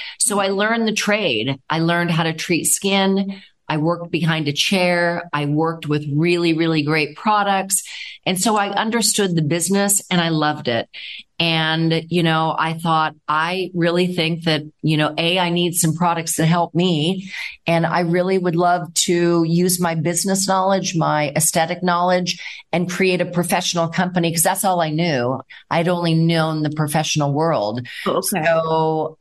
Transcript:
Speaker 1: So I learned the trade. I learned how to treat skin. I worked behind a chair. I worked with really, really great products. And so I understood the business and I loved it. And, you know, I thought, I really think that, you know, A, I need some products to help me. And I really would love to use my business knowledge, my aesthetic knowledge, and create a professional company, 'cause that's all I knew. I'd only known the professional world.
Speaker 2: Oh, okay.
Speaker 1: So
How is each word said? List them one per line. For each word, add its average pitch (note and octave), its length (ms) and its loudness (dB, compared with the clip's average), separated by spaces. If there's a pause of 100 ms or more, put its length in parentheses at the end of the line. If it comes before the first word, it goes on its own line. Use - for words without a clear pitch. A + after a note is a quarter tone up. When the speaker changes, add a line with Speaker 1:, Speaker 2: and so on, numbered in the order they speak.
(180)
Speaker 1:
So G3+ 220 0
I G3 80 0
learned A3 400 0
the G#3+ 60 0
trade. C#3 640 0 (100)
I D#3 100 0
learned E3+ 300 0
how E3+ 140 2
to D#3+ 100 0
treat D#3+ 300 -2
skin. G3 760 0 (280)
I D#3 100 -2
worked E3 320 -2
behind D#3+ 380 0
a C#3+ 60 0
chair. F3 800 0
I D3 140 -2
worked D#3+ 420 -2
with D3 240 -2
really, E3+ 420 2
really D#3+ 280 2
great D3 340 0
products. G3 680 0 (420)
And F#3 140 0
so G#3+ 160 2
I G3+ 140 0
understood G3+ 680 0
the E3 60 2
business F3+ 600 0 (100)
and F3 100 2
I E3 80 0
loved D3+ 380 0
it. A#2 200 -2 (540)
And, D#3+ 680 0
you F3 120 2
know, D#3+ 380 2
I D#3+ 140 -2
thought, D#3+ 420 0 (100)
I F3 480 -2
really F3 400 2
think E3 300 -2
that, D#3 180 2 (200)
you D#3 160 2
know, D3+ 200 2
A, E3+ 220 0
I F3 120 0
need F3 220 0
some D#3+ 220 0
products E3 400 -2
to D#3+ 100 0
help E3+ 300 2
me. F3+ 560 0 (340)
And E3+ 200 2
I - 160 0
really F3+ 360 2
would F3+ 200 0
love F3 360 0 (120)
to E3+ 400 2
use F3+ 340 2
my E3+ 160 0
business F3 540 -2
knowledge, F#3+ 480 0
my D3+ 400 0
aesthetic E3 440 0
knowledge, F3+ 640 0 (300)
and F3 180 -2
create F#3 300 2
a F3+ 40 0
professional F3 640 0
company, F3+ 460 0
'cause E3 100 0
that's F#3+ 220 0
all F#3 160 2
I D#3 80 0
knew. C#3 500 0 (320)
I'd E3 160 2
only F3 260 2
known D#3+ 480 2
the D3+ 100 0
professional D3+ 600 0
world. B2+ 560 0 (180)
Speaker 2:
Oh, D#3+ 120 0
okay. F#3 260 -2
Speaker 1:
So D#3+ 760 0